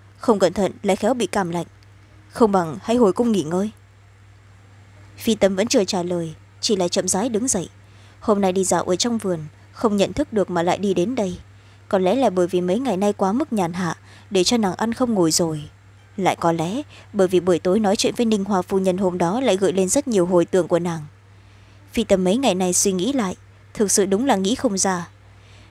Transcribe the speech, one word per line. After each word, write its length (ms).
không 220
cẩn 140
thận 180
lại 120
khéo 180
bị 140
cảm 220
lạnh. 160
Không 220
bằng 300
hãy 160
hồi 160
cung 180
nghỉ 120
ngơi." 280
Phi 180
Tâm 200
vẫn 120
chưa 160
trả 200
lời, 300
chỉ 140
là 120
chậm 200
rãi 220
đứng 180
dậy. 220
Hôm 220
nay 100
đi 120
dạo 200
ở 120
trong 220
vườn, 220
không 260
nhận 160
thức 200
được 160
mà 140
lại 140
đi 160
đến 220
đây. 220
Có 80
lẽ 180
là 140
bởi 180
vì 140
mấy 180
ngày 180
nay 160
quá 180
mức 220
nhàn 200
hạ, 240
để 140
cho 140
nàng 160
ăn 200
không 200
ngồi 180
rồi. 320
Lại 180
có 160
lẽ 300
bởi 140
vì 120
buổi 200
tối 200
nói 160
chuyện 220
với 80
Ninh 180
Hoa 180
phu 180
nhân 180
hôm 200
đó 240
lại 160
gợi 160
lên 160
rất 180
nhiều 180
hồi 200
tưởng 220
của 120
nàng. 220
Phi 100
Tâm 200
mấy 140
ngày 180
nay 180
suy 180
nghĩ 220
lại, 220
thực 180
sự 140
đúng 200
là 100
nghĩ 200
không 220
ra. 300